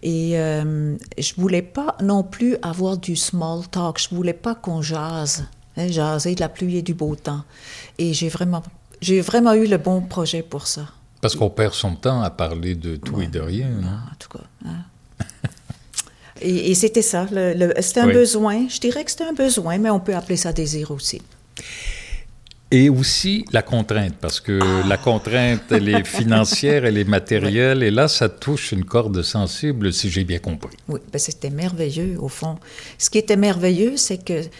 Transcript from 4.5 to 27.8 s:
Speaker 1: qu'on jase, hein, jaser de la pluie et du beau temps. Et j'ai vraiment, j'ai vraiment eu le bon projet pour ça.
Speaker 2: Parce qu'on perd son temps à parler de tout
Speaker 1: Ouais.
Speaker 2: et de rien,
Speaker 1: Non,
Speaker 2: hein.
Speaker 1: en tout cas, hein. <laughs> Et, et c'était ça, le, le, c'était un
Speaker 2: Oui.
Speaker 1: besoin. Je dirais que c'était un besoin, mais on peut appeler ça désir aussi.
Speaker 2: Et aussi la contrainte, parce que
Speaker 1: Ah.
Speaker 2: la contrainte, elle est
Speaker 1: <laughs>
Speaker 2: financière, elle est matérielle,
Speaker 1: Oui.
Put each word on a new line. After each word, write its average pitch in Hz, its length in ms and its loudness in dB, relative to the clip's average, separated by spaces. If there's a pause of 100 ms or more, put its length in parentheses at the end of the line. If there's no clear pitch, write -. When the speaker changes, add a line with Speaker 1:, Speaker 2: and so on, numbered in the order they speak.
Speaker 1:
qu'on 165 300 -4
jase, 156 640 -4 (300)
hein, 170 120 -2
jaser 160 480 0
de 185 60 -8
la 160 80 -2
pluie 180 280 -4
et 175 60 -2
du 170 100 -2
beau 151 220 -2
temps. 147 260 -6 (560)
Et 165 160 0
j'ai 160 160 -2
vraiment, 175 320 -2 (400)
j'ai 185 200 4
vraiment 233 320 6
eu 220 120 6
le 202 140 4
bon 185 220 2
projet 170 420 -4
pour 143 240 -8
ça. 147 180 -6 (360)
Speaker 2:
Parce 110 140 0
qu'on 107 140 2
perd 104 240 0
son 90 220 -2
temps 127 260 0
à 95 80 0
parler 85 460 -4
de 82 220 -6
tout 69 180 -8
Speaker 1:
Ouais. 98 80 -2
Speaker 2:
et 82 40 -4
de 82 120 -4
rien, 98 300 -2
Speaker 1:
Non, 101 180 -2
Speaker 2:
hein. 104 240 -6
Speaker 1:
en - 80 -16
tout - 100 -20
cas, - 140 -16 (240)
hein. 170 160 -10 (360)
<laughs> - 300 -8 (920)
Et, 180 300 0
et 180 40 4
c'était 220 260 4
ça, 190 300 0
le, 185 220 0
le, 180 280 2
c'était 240 200 0
un 240 60 6
Speaker 2:
Oui. 233 60 6
Speaker 1:
besoin. 220 540 4
Je - 140 -8
dirais 247 240 -2
que - 40 -6
c'était - 140 -6
un 330 100 -4
besoin, 240 440 0
mais 220 120 2
on 196 120 2
peut 190 120 -2
appeler 175 220 -2
ça 170 160 -2
désir 151 400 -2
aussi. - 300 -6 (1500)
Speaker 2:
Et 135 180 8
aussi 120 640 2
la 113 80 4
contrainte, 107 580 0
parce 85 200 -4
que 101 220 0
Speaker 1:
Ah. 95 260 2
Speaker 2:
la 98 100 4
contrainte, 117 640 2 (100)
elle 104 160 4
est 101 160 4
Speaker 1:
<laughs> - 20 -4
Speaker 2:
financière, 113 800 2
elle 107 140 4
est 104 80 2
matérielle, 107 760 2
Speaker 1:
Oui. 120 60 2